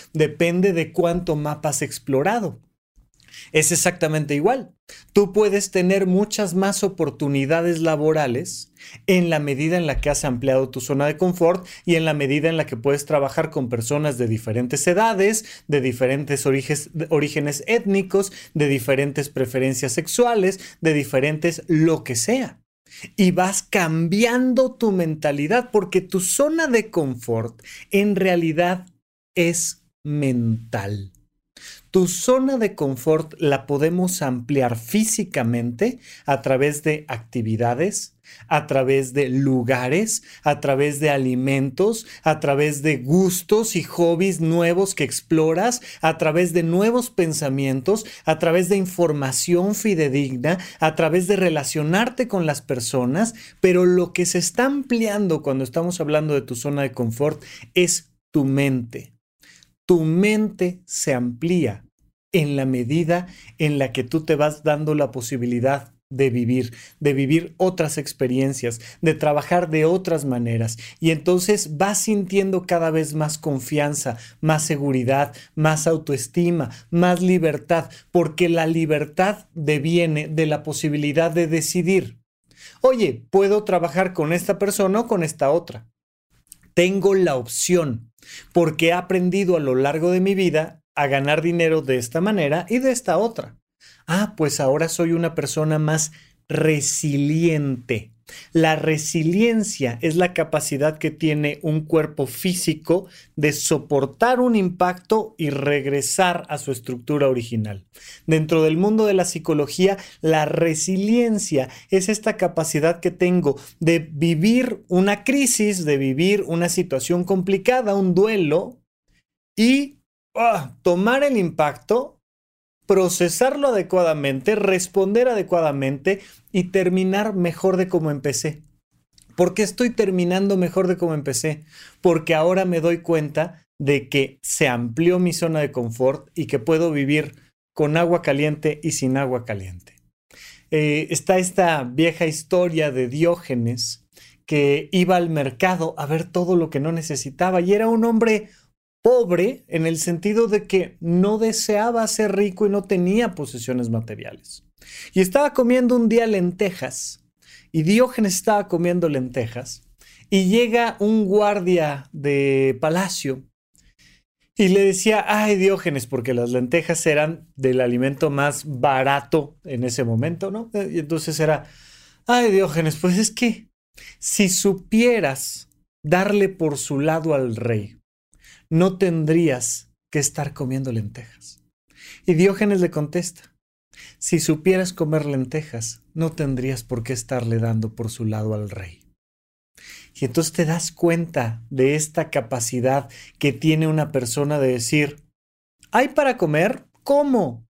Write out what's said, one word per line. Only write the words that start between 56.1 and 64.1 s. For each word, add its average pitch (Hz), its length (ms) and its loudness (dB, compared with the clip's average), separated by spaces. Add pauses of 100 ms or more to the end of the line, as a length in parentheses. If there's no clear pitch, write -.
de 135 80 0
tu 120 140 -8
zona 143 260 -4
de 131 100 -4
confort 127 500 -4 (300)
es - 400 0 (180)
tu 143 140 2
mente. 131 720 -2 (720)
Tu 175 120 6
mente 185 840 0
se - 300 -4
amplía 123 720 -2 (480)
en 143 240 0
la 135 100 0
medida 156 640 0 (280)
en 151 220 0
la 131 140 -2
que 131 100 -2
tú 156 220 -4